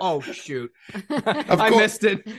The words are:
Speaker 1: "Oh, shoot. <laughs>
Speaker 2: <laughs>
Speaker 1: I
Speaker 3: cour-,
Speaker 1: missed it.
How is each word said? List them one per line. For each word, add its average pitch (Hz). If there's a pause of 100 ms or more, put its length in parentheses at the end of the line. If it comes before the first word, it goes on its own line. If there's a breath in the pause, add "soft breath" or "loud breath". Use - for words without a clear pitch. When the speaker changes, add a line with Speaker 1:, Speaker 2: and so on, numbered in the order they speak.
Speaker 1:
"Oh, 165
shoot. 127 (200 loud breath)
<laughs> 202
Speaker 2:
<laughs> -
Speaker 1:
I 294 (260)
Speaker 3:
cour-, 226
Speaker 1:
missed 214
it. 196 (100)